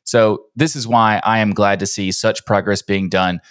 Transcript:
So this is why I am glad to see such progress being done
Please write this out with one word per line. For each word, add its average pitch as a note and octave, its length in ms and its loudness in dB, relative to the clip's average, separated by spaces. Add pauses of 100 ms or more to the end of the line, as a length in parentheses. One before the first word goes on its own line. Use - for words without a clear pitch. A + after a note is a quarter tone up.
So A2 420 2 (100)
this D#3 200 0
is B2 120 -8
why A2+ 360 2
I A2+ 160 0
am G#2 160 0
glad G2+ 240 2
to G2 80 -4
see F#2+ 240 -6
such - 340 -2
progress G2+ 380 0
being G2 260 -2
done F#2 420 0